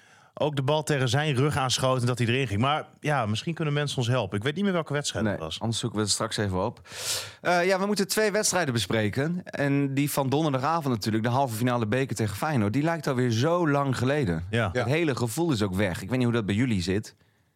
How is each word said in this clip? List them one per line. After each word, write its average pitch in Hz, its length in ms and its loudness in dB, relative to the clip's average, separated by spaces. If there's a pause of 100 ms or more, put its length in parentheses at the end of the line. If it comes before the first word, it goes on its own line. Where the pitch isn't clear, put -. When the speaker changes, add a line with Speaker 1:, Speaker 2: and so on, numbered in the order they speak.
(380)
Speaker 1:
ook 147 180 0
de 139 80 -2
bal 151 200 0
tegen 131 260 0
zijn 143 260 0
rug 143 220 2
aanschoot 131 440 2
en 120 40 0
dat 123 120 0
hij 120 100 0
erin 127 200 0
ging. 101 140 0
Maar 143 260 0 (120)
ja, 143 260 0
misschien 110 280 -4
kunnen 151 200 -2
mensen 147 240 -2
ons 120 100 -2
helpen. 110 300 0
Ik 101 60 -2
weet 147 120 0
niet 196 80 -2
meer 202 100 0
welke 160 200 -2
wedstrijd 143 320 -2
Speaker 2:
Nee, 101 80 0
Speaker 1:
het 80 100 -6
was. 80 160 -6
Speaker 2:
anders 110 200 -2
zoeken 107 200 -4
we 107 60 2
het 101 80 0
straks - 240 -2
even 98 280 0
op. - 140 -6 (640)
Eh, 175 240 2
ja, 190 140 2
we 190 60 0
moeten 202 220 0
twee 214 240 2
wedstrijden 185 420 0
bespreken. 117 680 0
En 139 500 0
die 143 180 0
van 139 180 0
donderdagavond 143 640 2
natuurlijk, 110 300 0
de 123 60 2
halve 123 260 0
finale 120 320 0
beker 113 280 0
tegen 101 200 -2
Feyenoord, 117 380 0
die 143 100 0
lijkt 165 240 0
alweer 127 240 2
zo 160 380 2
lang 139 280 2
geleden. 120 520 0
Speaker 1:
Ja. 113 160 0
Speaker 2:
Het 92 100 -4
Speaker 3:
Ja. 123 100 0
Speaker 2:
hele 147 300 0
gevoel 123 360 0
is 107 120 0
ook 95 100 0
weg. 92 280 0
Ik 92 80 -10
weet 123 80 0
niet 123 100 2
hoe 117 80 0
dat 113 100 0
bij 98 100 0
jullie 113 260 0
zit. 95 340 -2 (400)